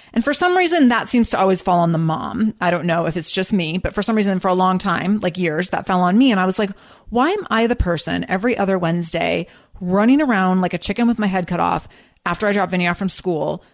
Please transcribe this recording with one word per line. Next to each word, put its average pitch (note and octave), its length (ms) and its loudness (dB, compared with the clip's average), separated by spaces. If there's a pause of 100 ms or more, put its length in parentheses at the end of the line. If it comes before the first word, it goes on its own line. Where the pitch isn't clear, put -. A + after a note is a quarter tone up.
(120)
And A#3+ 120 0
for - 100 -2
some F4+ 220 2
reason, E4+ 320 4
that A3+ 200 0
seems A#3 220 2
to - 80 0
always F#3+ 240 2
fall F3+ 160 2
on E3+ 140 2
the E3 60 0
mom. E3 640 -2
I F3+ 120 0
don't F3 140 -2
know E3+ 200 0
if E3+ 100 -4
it's D#3+ 160 -6
just F#3+ 200 -4
me, E3+ 260 0
but F3+ 160 -6
for G#3 80 -2
some A3 140 -2
reason, G3 240 0
for G3 80 -2
a F#3 60 2
long F#3 240 2
time, F#3+ 420 -2
like, F3+ 180 -4
years, E3+ 320 -2
that - 160 -4
fell F3+ 160 2
on F3+ 160 4
me. C4 140 6
And F#3+ 80 2
I F#3 60 2
was F#3+ 120 -2
like, G3+ 120 -2 (400)
"Why B3+ 200 2
am G4+ 200 -4
I A3+ 180 2
the B3 80 -2
person F3 520 -2
every G3 300 -2
other F#3+ 200 0
Wednesday E3+ 680 -2 (340)
running G#3 400 4
around F#3+ 400 2
like F3+ 140 0
a E3+ 40 -4
chicken A#3 280 -2
with A#3 140 0
my G#3 80 0
head F#3 180 -2
cut E3+ 140 -2
off E3+ 280 -2 (360)
after F3 220 -2
I G3+ 60 2
drop G3 180 0
Vinny F3+ 160 0
off F3 120 0
from G3 100 -2
school, D#3 640 -4